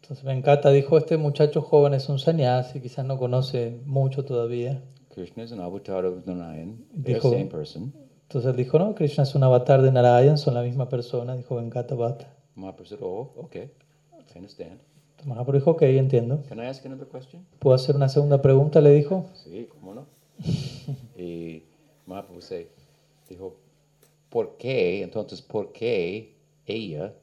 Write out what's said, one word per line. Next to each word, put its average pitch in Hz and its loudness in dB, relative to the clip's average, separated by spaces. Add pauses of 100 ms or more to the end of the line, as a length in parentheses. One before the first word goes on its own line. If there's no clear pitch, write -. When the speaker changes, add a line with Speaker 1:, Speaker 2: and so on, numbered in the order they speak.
Speaker 1:
Entonces 135 -16
Venkata 139 2
dijo, 139 4
"Este 151 2
muchacho 151 0
joven 143 4
es 135 -4
un 139 -2
sannyasi, 131 0
quizás 123 -10
no 135 -4
conoce 123 -4
mucho 135 -2
todavía." 123 -6 (320)
Speaker 2:
Krishna 95 -16
is 117 -16
an 113 -14
avatar 92 -8
of 90 -6
Narayan. 87 -12 (260)
They 127 -4
are - -2
Speaker 1:
Dijo, 135 2
Speaker 2:
same 143 -2
person. 82 -12 (300)
Speaker 1:
entonces 131 -4
él 117 -4
dijo, 123 0
"No, 208 0
Krishna 147 0
es 135 -2
un 139 4
avatar 131 6
de 131 6
Narayan, 127 6
son 143 -2
la 120 -2
misma 123 -4
persona", 123 -6
dijo 127 -10
Venkata 117 -8
Bhatta. 120 -4 (280)
Speaker 2:
Mahaprabhu 95 -16
said, 104 -16
"Oh, 101 -10
okay, 139 -18 (420)
I - -20
understand." 90 -20 (320)
Speaker 1:
Entonces - -18
Mahaprabhu 131 0
dijo, 139 4
"Ok, 160 2
entiendo." 131 2
Speaker 2:
"Can 110 -14
I 117 -10
ask 135 -14
another 131 -16
question?" - -20 (140)
Speaker 1:
"¿Puedo 131 6
hacer 135 0
una 139 2
segunda 143 2
pregunta?", 143 6
le 147 8
dijo. 147 4
Speaker 2:
Sí, 98 -18
cómo 92 -20
no. 135 -20 (340)
<laughs> - -10
Y 85 -12 (440)
Mahaprabhu 92 -16
se 85 -14 (600)
dijo, 92 -16 (720)
"¿Por - -4
qué? 101 -2
Entonces, 95 -10
¿por - -8
qué 110 -6 (320)
ella 104 -10